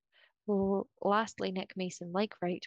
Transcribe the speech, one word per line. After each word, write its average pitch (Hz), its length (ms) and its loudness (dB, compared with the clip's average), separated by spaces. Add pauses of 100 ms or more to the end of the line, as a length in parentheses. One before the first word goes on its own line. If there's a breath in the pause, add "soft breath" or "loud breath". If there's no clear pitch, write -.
(480 soft breath)
L-, 196 400 2 (140)
lastly, 202 500 2
Nick 185 240 -4
Mason, 180 360 -6
like 202 300 0
Wright, 175 240 -2